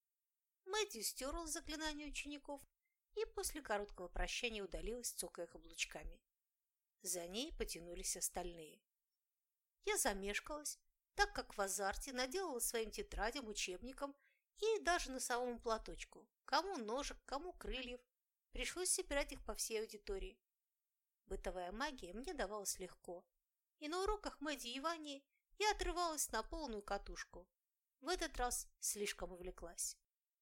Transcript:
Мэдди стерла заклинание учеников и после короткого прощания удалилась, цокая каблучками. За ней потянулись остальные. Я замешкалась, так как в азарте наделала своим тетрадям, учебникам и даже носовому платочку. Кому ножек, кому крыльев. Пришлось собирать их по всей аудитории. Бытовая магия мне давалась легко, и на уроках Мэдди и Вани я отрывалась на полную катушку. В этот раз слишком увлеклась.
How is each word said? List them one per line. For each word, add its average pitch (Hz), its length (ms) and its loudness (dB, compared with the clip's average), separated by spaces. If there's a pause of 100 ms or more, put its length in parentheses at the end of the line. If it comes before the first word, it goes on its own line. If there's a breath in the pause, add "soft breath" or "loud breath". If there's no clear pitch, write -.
(680)
Мэдди 403 360 2
стерла 311 460 -2
заклинание 302 580 -2
учеников 285 560 -6 (540)
и 427 80 2 (100)
после 370 260 -2
короткого 202 460 0
прощания 208 560 0
удалилась, 190 480 -2
цокая - 380 -4
каблучками. - 760 -4 (800)
За 180 240 0
ней 240 260 -2
потянулись 175 640 -2
остальные. 170 680 -4 (1040)
Я 403 100 4
замешкалась, 202 840 0 (360)
так 415 200 4
как - 220 -4
в - 40 4
азарте 196 520 2
наделала 262 460 0
своим 226 320 2
тетрадям, 214 580 -2
учебникам 208 680 -2 (440 soft breath)
и 427 220 6
даже 330 300 4
носовому 247 480 2
платочку. - 680 0 (160)
Кому 339 320 6
ножек, 247 480 0
кому 320 300 -2
крыльев. 240 460 -4 (520)
Пришлось 349 380 2
собирать 294 420 2
их 262 120 -8
по 214 100 0
всей 214 260 2
аудитории. 196 580 -4 (840)
Бытовая 185 480 -2
магия 240 400 -2
мне 277 220 -4
давалась 208 440 -2
легко, 180 460 -10 (540)
и 302 100 -6
на 359 140 2
уроках 403 380 0
Мэдди 285 280 -2
и 254 120 -4
Вани 302 440 -2 (340)
я 427 120 6
отрывалась 349 640 2
на 220 100 4
полную 254 400 -4
катушку. 185 640 -6 (520)
В 269 80 -6
этот 349 280 2
раз 247 320 2 (120)
слишком 196 520 0
увлеклась. 180 640 -4 (460)